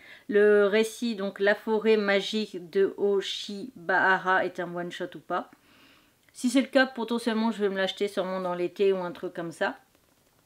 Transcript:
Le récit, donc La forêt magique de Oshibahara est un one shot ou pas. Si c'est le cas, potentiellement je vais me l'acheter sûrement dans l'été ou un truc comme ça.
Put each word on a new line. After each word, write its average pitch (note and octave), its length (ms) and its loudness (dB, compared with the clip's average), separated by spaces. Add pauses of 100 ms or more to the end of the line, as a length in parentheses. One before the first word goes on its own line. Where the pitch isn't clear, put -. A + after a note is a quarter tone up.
(280)
Le G#3 400 6
récit, A3 480 0
donc G3 240 -6
La G3+ 160 4
forêt A3 420 2
magique G3+ 720 -2
de G3 280 2
Oshibahara F#3 1500 0
est F3+ 140 -8
un F3 160 -8
one F3 160 -8
shot F3 240 -10
ou D#3+ 40 -18
pas. - 300 -6 (840)
Si B3 180 -4
c'est C4+ 100 4
le A3+ 60 -2
cas, C4 180 4
potentiellement A3+ 680 -2
je G3 80 -8
vais G#3 100 0
me G3 80 -4
l'acheter F#3+ 300 -2
sûrement F#3 340 -4
dans F3+ 120 -4
l'été F3 400 0
ou F#3+ 40 -2
un F3 140 -6
truc F3+ 220 -10
comme E3 180 -8
ça. G3+ 240 -4 (720)